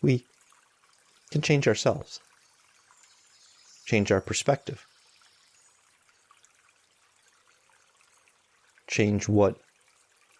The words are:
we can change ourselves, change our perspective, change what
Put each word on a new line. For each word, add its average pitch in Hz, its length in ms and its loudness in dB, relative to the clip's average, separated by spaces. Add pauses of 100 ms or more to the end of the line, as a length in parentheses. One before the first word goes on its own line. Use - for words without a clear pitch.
we 127 240 0 (1040)
can 147 100 -2
change 147 260 0
ourselves, 107 520 -2 (1700)
change 104 260 0
our 95 100 4
perspective, - 640 -4 (4000)
change 104 400 0
what 104 320 2 (800)